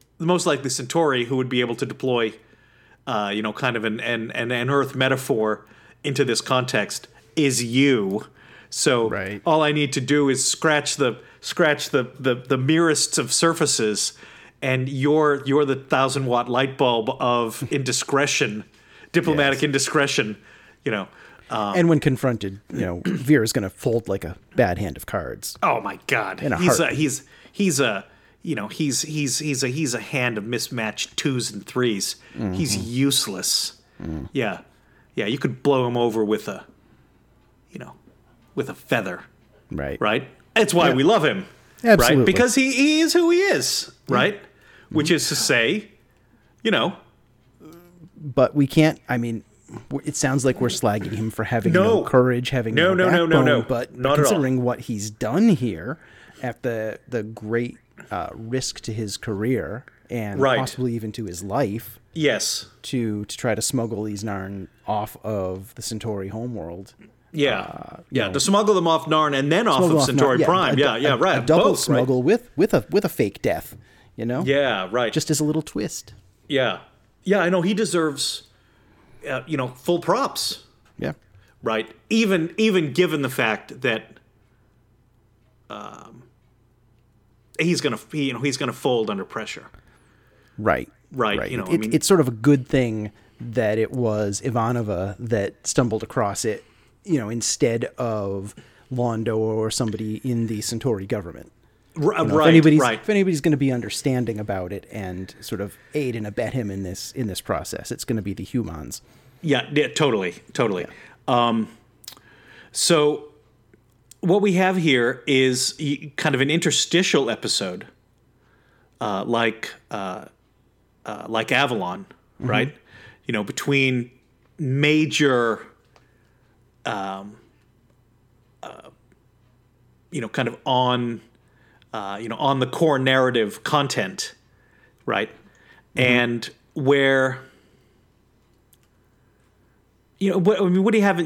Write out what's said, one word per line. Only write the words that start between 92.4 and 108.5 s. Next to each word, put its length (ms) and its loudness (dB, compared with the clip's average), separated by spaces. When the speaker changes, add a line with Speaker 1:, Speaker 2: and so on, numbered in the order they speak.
Speaker 2:
thing 420 -2
that 380 0
it 140 0
was 500 -2
Ivanova 760 -2
that 480 -4
stumbled 380 0
across 400 -4
it, 180 -4
you 140 0
know, 100 -4
instead 580 -2
of 560 -4
Londo 440 0
or 360 0
somebody 460 -4
in 280 -2
the 140 -4
Centauri 460 -4
government. 440 -8
Speaker 1:
R-, 100 2
Speaker 2:
You 60 -2
know, 80 2
if 60 0
Speaker 1:
right, 160 8
Speaker 2:
anybody's, 320 10
Speaker 1:
right. 200 2
Speaker 2:
if 80 -12
anybody's 320 2
gonna 160 2
be 160 2
understanding 680 -2
about 320 -6
it 180 -10
and 500 -10
sort 200 -8
of 160 -8
aid 220 -2
and 100 -6
abet 280 -6
him 160 -2
in 120 -6
this, 300 -10
in 140 -4
this 140 -6
process, 520 -6
it's 120 -10
gonna 180 -4
be 120 -6
the 100 -10
humans. 580 -8